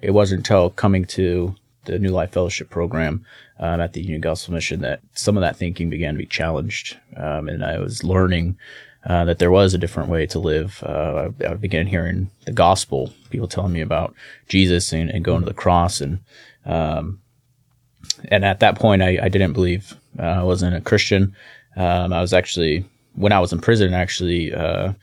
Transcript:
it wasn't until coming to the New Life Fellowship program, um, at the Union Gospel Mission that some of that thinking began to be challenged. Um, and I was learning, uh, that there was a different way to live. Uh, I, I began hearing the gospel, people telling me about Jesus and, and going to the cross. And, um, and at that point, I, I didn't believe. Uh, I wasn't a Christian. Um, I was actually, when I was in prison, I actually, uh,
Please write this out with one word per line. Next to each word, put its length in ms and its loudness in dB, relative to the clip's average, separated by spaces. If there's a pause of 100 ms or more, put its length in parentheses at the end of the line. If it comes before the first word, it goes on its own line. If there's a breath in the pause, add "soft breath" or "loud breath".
it 100 0
wasn't 280 4
until 320 4
coming 340 2
to 500 -2 (300)
the 140 -4
New 120 0
Life 200 -2
Fellowship 380 -4
program, 560 -4 (340 soft breath)
um, 220 -2
at 120 -4
the 80 -8
Union 200 -6
Gospel 320 -4
Mission 280 -4
that 180 -6 (140)
some 240 0
of 40 0
that 160 0
thinking 320 -4
began 240 -4
to 60 -6
be 80 -10
challenged. 680 -6 (200)
Um, 320 -6
and 140 -6
I 160 -4
was 240 -8
learning, 540 0 (480 loud breath)
uh, 200 0
that 140 0
there 120 4
was 220 6
a 60 0
different 300 -4
way 180 0
to 120 -6
live. 460 -2
Uh, 440 -4 (140)
I, 80 -2
I 40 -6
began 320 -2
hearing 420 -2 (160)
the 60 -6
gospel, 600 2 (180)
people 160 -4
telling 260 -2
me 80 -2
about 320 -4 (340 loud breath)
Jesus 460 2
and, 160 -2
and 160 -4
going 160 2
to 60 -4
the 80 -4
cross. 460 2
And, 180 -4 (460 soft breath)
um, 540 -4 (1080)
and 160 4
at 140 0
that 180 6
point, 240 6
I, 200 4
I 80 0
didn't 240 2
believe. 420 -2 (240)
Uh, 40 -6
I 200 0
wasn't 320 0
a 60 -4
Christian. 540 2 (400 soft breath)
Um, 380 0
I 80 2
was 120 0
actually, 520 0 (300)
when 160 2
I 80 6
was 140 0
in 80 -2
prison, 320 4
I 60 0
actually, 540 -2
uh, 500 -2